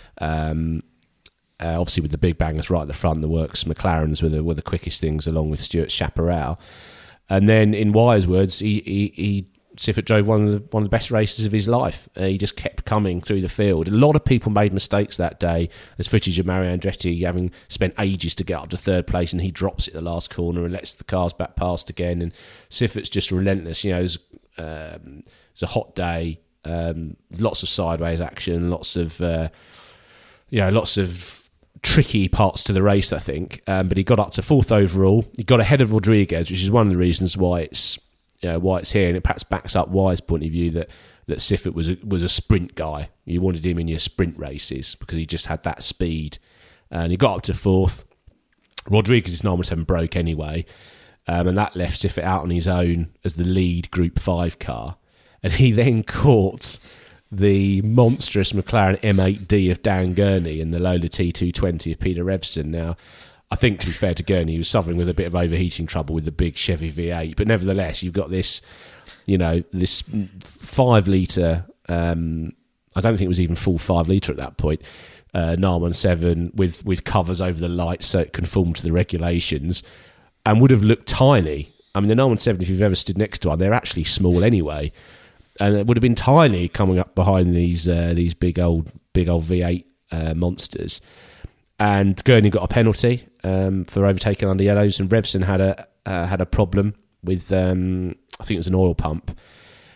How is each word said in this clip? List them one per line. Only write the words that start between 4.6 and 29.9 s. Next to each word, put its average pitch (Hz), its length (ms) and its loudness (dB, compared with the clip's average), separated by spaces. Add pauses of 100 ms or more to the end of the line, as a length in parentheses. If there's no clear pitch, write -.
quickest - 400 -6
things, 78 260 -2
along 78 220 0
with 76 120 -4
Stuart - 300 -2
Chaparral. 82 680 -2 (680)
And 98 220 4
then, 110 240 6
in 104 180 2
Wire's 110 360 6
words, 92 320 2
he, 104 260 -2
he, 101 300 -2
he, 98 320 -2 (300)
Siffert 104 260 -2
drove 104 240 2
one 107 200 4
of 104 40 2
the, 104 80 0 (120)
one 110 120 0
of 101 60 -2
the 113 60 0
best - 160 -2
races 110 340 0
of 101 80 -2
his 104 160 0
life. - 480 -2
Uh, 92 80 -2
he 98 120 0
just 101 200 -4
kept - 260 -8
coming 95 380 -2
through 98 180 -2
the 92 80 -2
field. 90 400 0
A 95 40 -4
lot 147 260 4
of - 80 -2
people 113 260 2
made 101 220 2
mistakes 101 420 -2
that - 240 -4
day. 85 300 0 (260)
There's - 140 -6
footage 92 300 0
of 87 60 0
Mario 90 300 -2
Andretti 87 500 -4
having 90 260 -2 (180)
spent - 280 -2
ages 95 380 -2
to 92 80 -4
get 80 160 -6
up - 120 -12
to 101 60 -4
third 90 300 0
place, 87 240 -2
and 90 100 -4
he 95 80 -2
drops - 380 -4
it - 60 -14
the 80 80 -10
last 85 280 -6
corner 85 360 -4
and 87 80 -6
lets - 180 -10
the - 140 -16
cars 90 260 -2
back - 240 -8
past 90 340 -4
again. 87 320 -4
And 85 120 -6 (360)
Siffert's - 380 -4
just - 240 -4
relentless. 92 540 -2
You 98 60 -2
know, 87 80 -2
there's, 87 200 -4 (380)
um, 78 680 -14 (300)
it's - 100 -10
a 85 40 -2
hot - 280 -6
day. 85 460 -4 (240)
Um, 82 500 -6 (240)
lots 110 240 -2
of - 60 -6
sideways 85 500 -2
action, 87 500 -4
lots - 280 -6
of, 85 240 -4
uh, 82 280 -2 (1000)